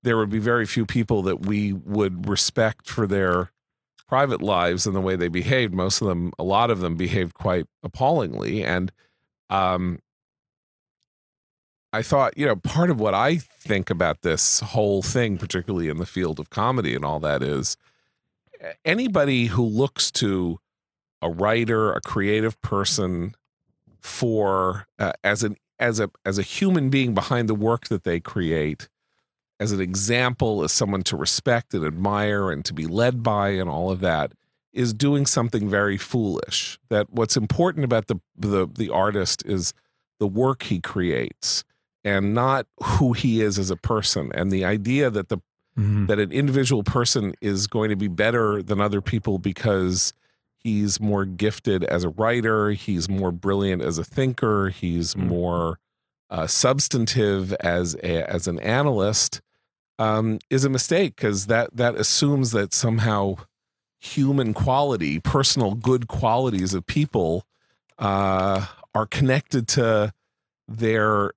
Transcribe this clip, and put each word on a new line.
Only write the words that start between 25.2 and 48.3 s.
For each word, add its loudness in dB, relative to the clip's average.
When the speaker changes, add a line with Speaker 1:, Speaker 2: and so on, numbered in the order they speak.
Speaker 1:
as 2
an, -2
as 0
a, 0
as -2
a 0
human 0
being 2
behind 0
the 2
work 0
that -4
they 0
create, -4
as -2
an -2
example, 0
as 0
someone 0
to -4
respect 0
and -2
admire -2
and -6
to -6
be -6
led 0
by 2
and -2
all -2
of -2
that, 0
is -2
doing 2
something 0
very 2
foolish. -4
That 0
what's 0
important 0
about 0
the, -2
the, 0
the -4
artist 0
is -2
the 0
work 0
he -2
creates -2
and 0
not 0
who 2
he 2
is 0
as -2
a -2
person. -2
And 0
the 0
idea 2
that -4
the, -4
Speaker 2:
Mm-hmm. 2
Speaker 1:
that 2
an 0
individual 2
person 0
is -2
going 0
to 0
be -2
better 0